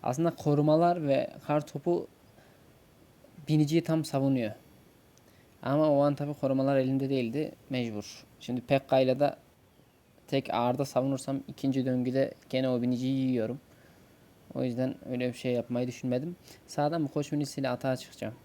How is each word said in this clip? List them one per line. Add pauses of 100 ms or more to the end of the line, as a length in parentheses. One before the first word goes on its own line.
Aslında
korumalar
ve (160)
kar
topu (1400)
biniciyi
tam
savunuyor. (1080)
Ama
o
an
tabii
korumalar
elinde
değildi. (180)
Mecbur. (140)
Şimdi
Pekka
ile
de (920)
tek
ağırda
savunursam
ikinci
döngüde (140)
gene
o
biniciyi
yiyorum. (920)
O
yüzden (160)
öyle
bir
şey
yapmayı
düşünmedim. (300)
Sağdan
bu
koç
binicisiyle
atağa
çıkacağım. (100)